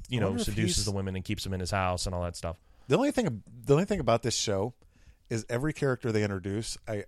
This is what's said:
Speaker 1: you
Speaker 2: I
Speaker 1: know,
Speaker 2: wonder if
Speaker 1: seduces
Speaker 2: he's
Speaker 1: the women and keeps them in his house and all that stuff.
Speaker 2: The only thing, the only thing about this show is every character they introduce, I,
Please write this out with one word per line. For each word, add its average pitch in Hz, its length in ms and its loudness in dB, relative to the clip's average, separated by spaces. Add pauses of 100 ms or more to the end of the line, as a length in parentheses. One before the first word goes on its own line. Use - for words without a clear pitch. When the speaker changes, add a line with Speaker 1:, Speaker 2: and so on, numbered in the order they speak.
Speaker 1:
you 123 100 -2
Speaker 2:
I - 40 0
Speaker 1:
know, 101 60 4
Speaker 2:
wonder - 120 0
if 101 60 -2
Speaker 1:
seduces 90 300 0
Speaker 2:
he's 101 100 0
Speaker 1:
the 104 60 0
women 95 240 -4
and 92 80 -4
keeps - 200 -4
them 95 80 -6
in 92 80 -4
his 90 100 -4
house 92 360 0
and 95 80 -4
all 87 80 -2
that 87 140 -6
stuff. 85 200 -8 (320)
Speaker 2:
The 131 80 6
only 269 140 2
thing, 151 320 -2 (220)
the 139 100 6
only 170 100 6
thing 196 160 -2
about 117 220 2
this 113 140 0
show 104 380 0 (560)
is 113 180 -4
every 131 240 -2
character 127 400 0
they 107 100 8
introduce, 98 540 -2 (120)
I, 104 200 -4